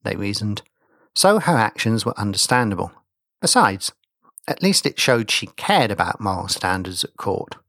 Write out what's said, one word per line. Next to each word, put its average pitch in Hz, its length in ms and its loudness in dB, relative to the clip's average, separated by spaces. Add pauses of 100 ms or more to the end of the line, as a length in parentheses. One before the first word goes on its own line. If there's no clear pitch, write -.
they 104 120 -4
reasoned, 104 460 -4 (520)
so 208 260 4
her 175 160 2
actions 113 500 0
were 117 120 -4
understandable. 104 720 0 (480)
Besides, 104 520 2 (560)
at - 140 -4
least 190 240 2
it - 120 -4
showed 120 320 2
she - 180 -2
cared 147 420 2
about 98 300 -2
moral 95 280 -4
standards 92 560 -4
at - 120 -12
court. - 400 -6 (120)